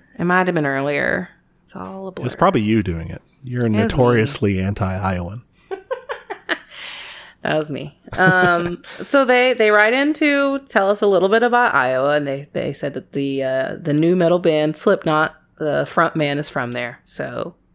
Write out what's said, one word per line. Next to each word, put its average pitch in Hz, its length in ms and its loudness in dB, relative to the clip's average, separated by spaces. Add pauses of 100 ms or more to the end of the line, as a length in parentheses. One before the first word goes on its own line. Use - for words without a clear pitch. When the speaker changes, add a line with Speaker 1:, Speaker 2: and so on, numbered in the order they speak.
(200)
Speaker 1:
it 170 60 -4
might 180 220 2
have 185 80 0
been 151 120 0
earlier. 139 640 -2 (340)
It's - 100 -20
all 95 340 -12
a 90 40 -12
blur. - 140 -8
Speaker 2:
It's - 80 -6
probably 170 260 2
you 107 220 2
doing 85 260 -6
it. - 140 -12 (200)
You're 123 220 -8
Speaker 1:
It 110 60 2
was - 20 2
me. 104 60 2
Speaker 2:
notoriously 113 840 2
anti-Iowan. 95 840 -4 (280)
Speaker 1:
<laughs> 381 120 -12 (1600)
That 156 140 0
was 156 140 -4
me. 139 260 -10 (180)
Um, 180 680 2 (100)
<laughs> - 100 -16
so 269 220 4
they, 247 300 4
they 214 160 4
write 214 240 6
in 285 200 2
to 277 440 2 (100)
tell 196 220 2
us 208 120 -2
a 208 40 4
little 196 220 4
bit 226 160 4
about 240 280 2
Iowa, 131 440 2
and 147 100 -2
they, 139 260 -6
they 127 200 -4
said 139 220 -8
that - 180 -12
the, 135 320 -2
uh, 131 360 -4
the 147 140 -2
new 165 220 4
metal 175 240 4
band 156 360 2
Slipknot, 156 600 0 (200)
the 143 300 -2
front 165 300 0
man 143 220 0
is 147 120 -6
from 123 220 -6
there. 120 320 -8
So 131 500 -10 (200)